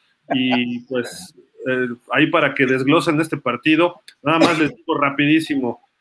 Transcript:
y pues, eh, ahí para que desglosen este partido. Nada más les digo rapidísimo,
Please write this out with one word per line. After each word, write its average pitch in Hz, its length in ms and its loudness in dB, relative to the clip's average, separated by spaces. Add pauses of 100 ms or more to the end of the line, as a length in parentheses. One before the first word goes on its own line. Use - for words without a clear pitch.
(320)
y 123 540 -2
pues, - 480 -8 (340)
eh, 127 200 -2 (240)
ahí 143 160 2
para 147 260 0
que 135 120 0
desglosen 147 540 2
este - 160 -4
partido. 156 640 0 (220)
Nada 156 160 2
más 165 220 4
les 156 140 0
digo 160 240 -4
rapidísimo, 143 840 0 (200)